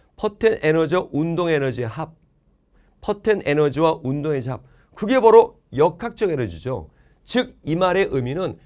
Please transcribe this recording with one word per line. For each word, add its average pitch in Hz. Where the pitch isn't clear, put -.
포텐 214
에너지와 160
운동 165
에너지의 131
합. 151
포텐 208
에너지와 151
운동 143
에너지 131
합. 127
그게 254
바로 226
역학적 202
에너지죠. 107
즉, 247
이 151
말의 185
의미는 135